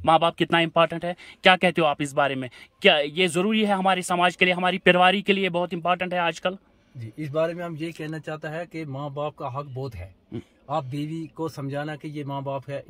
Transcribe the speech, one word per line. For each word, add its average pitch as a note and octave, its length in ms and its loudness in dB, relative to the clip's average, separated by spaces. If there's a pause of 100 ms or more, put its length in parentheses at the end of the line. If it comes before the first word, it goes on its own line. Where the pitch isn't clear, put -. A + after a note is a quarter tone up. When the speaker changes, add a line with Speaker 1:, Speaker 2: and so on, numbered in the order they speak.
Speaker 1:
माँ D#3+ 140 6
बाप E3 160 2
कितना E3+ 240 2
इंपॉर्टेंट E3 460 2
है। F3 100 -6 (280)
क्या F#3 120 8
कहते F3 260 2
हो D#3 60 4
आप C#3+ 140 0
इस C#3 120 -4
बारे C#3 220 2
में? C3 140 -8 (320)
क्या F3+ 160 6
ये D3+ 300 0
ज़रूरी G3+ 380 2
है G3+ 100 2
हमारे F#3 280 2
समाज F3 320 2
के F#3 100 4
लिए, F3+ 80 4
हमारी F3+ 240 0
परिवारी F#3 440 6
के G3 120 0
लिए G3 160 0
बहुत F3 240 -2
इंपॉर्टेंट F3+ 400 -2
है F3+ 80 -2
आजकल? F3 360 -4 (380)
Speaker 2:
जी, A2+ 220 -12
इस D3+ 140 -8
बारे D#3+ 220 -2
में F3 120 -10
हम E3+ 120 -10
ये E3 140 -8
कहना D#3 280 -10
चाहते D#3 280 -10
हैं E3 200 -8
कि D#3+ 200 -10
माँ C#3 240 -8
बाप D3 240 -6
का C#3+ 140 -10
हक C#3 180 -8
बहुत C3 280 -10
है। F2+ 180 -14 (180)
Speaker 1:
हम्म। A2 100 -8 (280)
Speaker 2:
आप D3 160 -4
बीवी D3+ 400 -8 (100)
को D#3+ 160 -6
समझाना C#3+ 440 -6
कि D#3 140 -12
ये D3 140 -8
माँ C#3 200 -8
बाप C#3 260 -8
है, C#3 200 -8